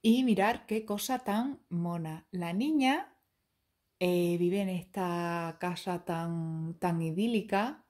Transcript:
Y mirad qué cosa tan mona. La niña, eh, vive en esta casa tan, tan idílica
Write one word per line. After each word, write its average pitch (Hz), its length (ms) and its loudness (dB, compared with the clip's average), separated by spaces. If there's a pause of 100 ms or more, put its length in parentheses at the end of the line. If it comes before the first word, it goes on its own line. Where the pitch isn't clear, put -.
Y 233 220 6
mirad 220 420 4
qué 220 180 -2
cosa 214 360 -2
tan 240 480 -2
mona. 170 640 -4
La 175 220 -4
niña, 277 640 2 (840)
eh, 175 380 2
vive 175 220 2
en 196 80 -2
esta 175 920 -4
casa 175 440 -4
tan, 165 760 -4
tan 170 220 0
idílica 214 880 -2